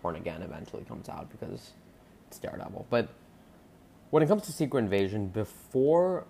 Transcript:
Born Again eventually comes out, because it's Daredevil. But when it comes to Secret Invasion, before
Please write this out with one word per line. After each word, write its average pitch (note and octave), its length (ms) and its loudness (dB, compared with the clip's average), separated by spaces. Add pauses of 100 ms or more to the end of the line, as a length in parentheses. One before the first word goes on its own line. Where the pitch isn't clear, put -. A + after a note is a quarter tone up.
Born E2 140 -4
Again E2 260 -8
eventually - 400 -12
comes - 260 -14
out, - 220 -12
because - 420 -12 (540)
it's - 100 -20
Daredevil. - 540 -10
But A#2 180 2 (1000)
when D3+ 100 8
it D#3 60 6
comes G3+ 160 4
to - 80 -10
Secret C#3 300 0
Invasion, G2 480 2
before C#3+ 1000 2